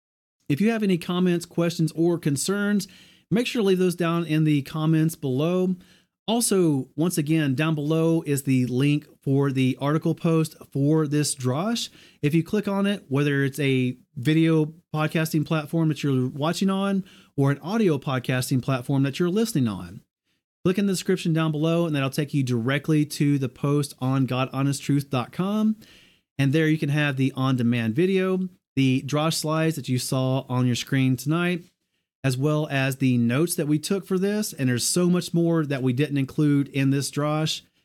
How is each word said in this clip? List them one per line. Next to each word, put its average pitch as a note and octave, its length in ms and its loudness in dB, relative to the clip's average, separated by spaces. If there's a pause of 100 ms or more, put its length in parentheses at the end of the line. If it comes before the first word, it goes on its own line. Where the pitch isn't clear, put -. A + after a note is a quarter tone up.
(480)
If C#3 120 0
you G#3+ 100 2
have A3 120 -2
any F#3+ 140 2
comments, F3 480 0
questions, E3+ 480 -2
or E3+ 260 0
concerns, G3 680 0 (440)
make A#3 160 2
sure B3 140 -2
to G3 60 2
leave F#3 120 4
those F3+ 180 0
down E3+ 280 0
in D#3 200 2
the D3 180 2
comments D#3 540 0
below. F3 580 0 (520)
Also, F#3 680 0
once E3+ 220 0
again, D3+ 360 0
down D#3 200 0
below D#3+ 480 0
is C#3 220 -2
the B2+ 220 2
link C#3+ 400 0 (140)
for C#3 300 2
the C3 300 0
article D#3 340 0
post D#3+ 400 0 (180)
for D3+ 340 2
this C#3+ 280 0
drosh. D#3+ 540 -2 (340)
If D3 100 0
you E3 120 4
click G3+ 240 -2
on G3 180 0
it, G3+ 220 -4
whether C#3 340 0
it's C3+ 160 -2
a C3 380 0 (200)
video D#3 560 2 (220)
podcasting D#3 500 0
platform D#3+ 440 0
that D3 160 -2
you're C3 240 0
watching E3 420 -2
on G3 340 -2 (320)
or C#3 140 2
an C3+ 80 -2
audio F3+ 400 0
podcasting B2+ 640 -2
platform C3+ 400 -2
that C3+ 160 -2
you're F3 100 0
listening F3+ 380 0
on, F2+ 360 -8 (600)
click F#3+ 140 0
in G3+ 80 0
the G3 80 0
description F3+ 400 -2
down D#3+ 180 0
below, E3 320 0
and D#3 100 -2
that'll C3+ 140 0
take C#3+ 240 -4
you C#3+ 100 0
directly C3+ 600 0
to C#3+ 340 0
the C3 120 -2
post C#3+ 480 -2
on C3 260 0
god B2+ 280 -2
honest C3+ 300 -2
truth C#3+ 280 -2
dot B2+ 200 -4
com. G#3+ 460 0 (600)
And C3+ 160 2
there D#3+ 140 2
you D#3 100 2
can D#3 100 -2
have C#3+ 300 0
the C3 180 2
on-demand A#2+ 580 0
video, F#3 540 0 (280)
the C3+ 260 2
drosh D3+ 320 -2
slides D#3+ 420 -2
that C3 140 -8
you B2 80 0
saw C3 500 -2
on B2+ 160 0
your B2 120 2
screen C3 400 0
tonight, F3 480 -2 (580)
as C3 160 -2
well D3+ 320 0
as C3+ 260 -2
the B2+ 220 2
notes B2 380 0
that D3+ 120 -2
we D3+ 100 2
took - 280 -4
for F#3+ 120 0
this. G#3 340 -2
And C3 160 -2
there's B2 180 0
so F3+ 240 2
much F3 240 0
more E3 320 2
that C3+ 160 -4
we C3 100 2
didn't C#3+ 240 -2
include C#3 520 0
in C#3 220 0
this C#3 200 0
drosh. D3+ 520 -2 (220)